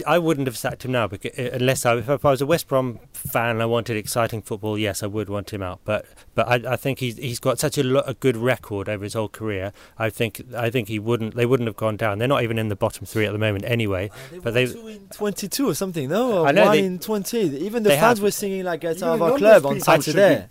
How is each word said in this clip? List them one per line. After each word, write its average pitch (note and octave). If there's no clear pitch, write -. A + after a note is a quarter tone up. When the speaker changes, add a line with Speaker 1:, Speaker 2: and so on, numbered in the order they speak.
Speaker 1:
I D#3
wouldn't D#3+
have A#2
sacked -
him B2
now A#2+
because, G#2
uh, B2
unless B2+
I, A#2+
if B2
I D3
was C3
a C#3
West D#3+
Brom C3
fan -
and A2+
I A2+
wanted A#2
exciting A2+
football, G#2+
yes, G#2
I A2
would G2+
want G2+
him G2+
out. F#2
But, G#2+
but A2+
I, B2
I A#2
think C3+
he's, A#2+
he's B2
got B2+
such -
a D3
lo-, C3
a C3
good B2+
record A2
over G2+
his G#2
whole A2
career. G2+
I A2+
think, A2+
I A#2+
think A2+
he A2
wouldn't, A2
they A#2+
wouldn't A#2+
have G#2+
gone A2
down. G#2
They're A#2+
not C3
even A2+
in A2
the G#2
bottom G#2+
three G#2+
at G2+
the G#2+
moment G#2
anyway. G#2+
Speaker 2:
Uh, -
they F3
Speaker 1:
but F3+
Speaker 2:
won A#2
Speaker 1:
they B2+
Speaker 2:
two A3+
in G3+
twenty-two G#3
or E3+
something, E3
no? G#3
Or D3
Speaker 1:
I C#3
know G3+
Speaker 2:
one G3+
Speaker 1:
they G3+
Speaker 2:
in F#3
twenty. G#3+
Even F#3+
the G#3
Speaker 1:
they C#3+
Speaker 2:
fans A3+
Speaker 1:
have. G3+
Speaker 2:
were G#3
singing, F#3+
like, E3+
"Get E3
Speaker 3:
Even F3+
Speaker 2:
out E3
of D#3+
Speaker 3:
a E3+
Speaker 2:
our D#3+
Speaker 3:
number C#4
Speaker 2:
club" G#3+
Speaker 3:
of C#3+
Speaker 2:
on C#3
Speaker 3:
people D3+
should D3+
be F3
Speaker 2:
Saturday. C3+